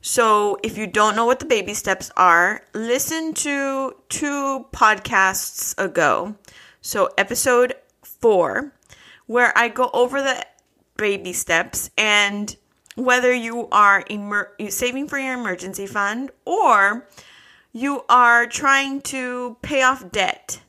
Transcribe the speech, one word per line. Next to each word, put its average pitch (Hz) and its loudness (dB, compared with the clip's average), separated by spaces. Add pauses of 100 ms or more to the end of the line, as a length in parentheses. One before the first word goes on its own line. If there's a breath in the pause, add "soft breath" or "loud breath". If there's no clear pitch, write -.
So 208 2
if 208 -6
you 214 -4
don't 208 2
know 226 0
what 254 2
the 285 -10
baby 208 -2
steps 196 -4
are, 180 4 (100)
listen 294 -4
to 277 -4 (140)
two 277 -4
podcasts 196 0
ago. 180 0 (440 loud breath)
So - -2
episode 247 2 (280)
four, 220 0 (540 soft breath)
where 240 2
I 233 2
go 247 -2
over 254 0
the 269 -2 (500)
baby 196 -4
steps - -2
and 208 0 (380)
whether 247 2
you 240 -4
are 196 6
emer-, 202 -6 (180)
saving 262 -4
for 285 -6
your 262 -4
emergency 196 -8
fund 214 -4 (160)
or 233 2 (680 soft breath)
you 269 -4
are 240 6
trying 269 -2
to 247 -8
pay 277 -2
off 254 0
debt. - -6